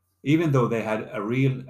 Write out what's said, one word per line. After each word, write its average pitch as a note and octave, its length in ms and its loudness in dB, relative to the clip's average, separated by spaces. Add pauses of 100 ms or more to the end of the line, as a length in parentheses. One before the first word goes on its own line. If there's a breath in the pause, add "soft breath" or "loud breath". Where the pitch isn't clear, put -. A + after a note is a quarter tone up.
(220)
even D#3+ 300 2
though B2 160 4
they A2+ 140 -2
had A2 320 -4
a A2 80 -6
real B2+ 480 0